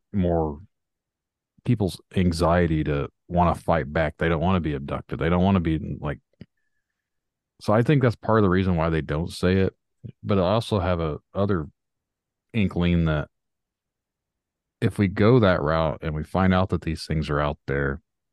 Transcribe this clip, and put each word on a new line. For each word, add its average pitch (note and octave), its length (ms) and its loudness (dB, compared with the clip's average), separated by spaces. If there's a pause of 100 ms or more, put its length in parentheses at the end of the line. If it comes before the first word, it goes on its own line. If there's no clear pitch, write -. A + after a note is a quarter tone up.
(120)
more E2 480 -2 (1040)
people's G#2+ 360 -2 (160)
anxiety E2+ 680 2
to C#2+ 240 -4 (200)
wanna E2+ 260 0
fight D2+ 380 -2
back. D#2 260 -2
They E2 100 -2
don't E2 120 0
wanna F2+ 200 0
be D#2 140 -4
abducted. C#2 440 -10
They D2 100 -2
don't F2+ 160 2
wanna G2 160 4
be, D#2+ 400 -4
like, - 200 -8 (1400)
so - 120 0
I A2+ 100 4
think C#3 200 4
that's A#2+ 140 2
part A2 220 0
of A2 40 4
the G2 80 4
reason F#2 260 2
why D#2+ 140 0
they D#2+ 100 0
don't D2+ 300 -4
say F#2 280 0
it. F#2+ 160 0 (480)
But G#2 160 0
I F#2 40 2
also G#2 380 0
have F2 200 -2
a D2+ 180 -4 (160)
other G2 320 -2 (840)
inkling F2 540 0
that D2+ 220 -2 (1500)
if G#2 180 -2
we G2+ 100 2
go G#2 320 4
that F#2 220 4
route D#2+ 400 0
and D#2+ 120 -4
we D2+ 80 -4
find F#2 300 2
out F#2 180 2
that F2 120 -2
these D#2+ 240 -6
things D#2 240 -4
are D2 100 0
out D2 260 -2
there, C#2 360 -4 (300)